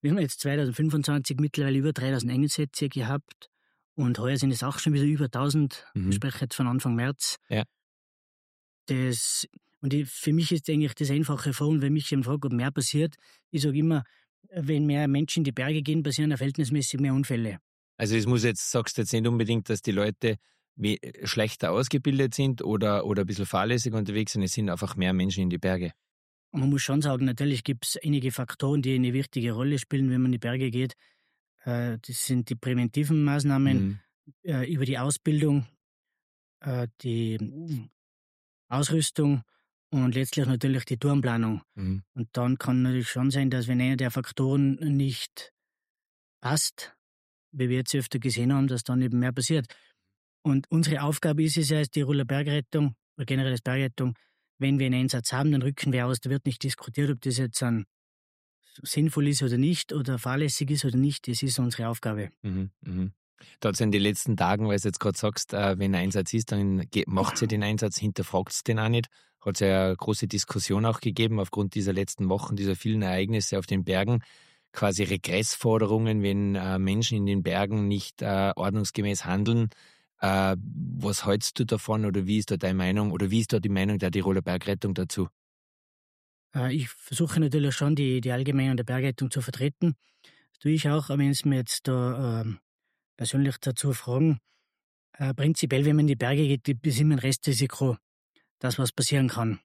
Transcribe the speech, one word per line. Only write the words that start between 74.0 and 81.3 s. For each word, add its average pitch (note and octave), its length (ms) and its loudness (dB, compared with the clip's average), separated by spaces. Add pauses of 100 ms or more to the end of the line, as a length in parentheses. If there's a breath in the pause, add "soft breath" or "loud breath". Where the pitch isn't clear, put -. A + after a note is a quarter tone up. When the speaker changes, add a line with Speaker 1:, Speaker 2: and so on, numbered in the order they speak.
Speaker 2:
quasi G2+ 320 0
Regressforderungen, G#2+ 1200 0
wenn, G2 340 2
äh, F#2 240 -2
Menschen G#2+ 380 0
in G2+ 80 0
den G2 180 2
Bergen G2+ 420 0
nicht, G2+ 360 -4
äh, G2 340 2
ordnungsgemäß G2+ 680 -2
handeln. A2 460 2 (500 soft breath)
Äh, F#2+ 400 2
was - 640 -4
hältst G#2 360 0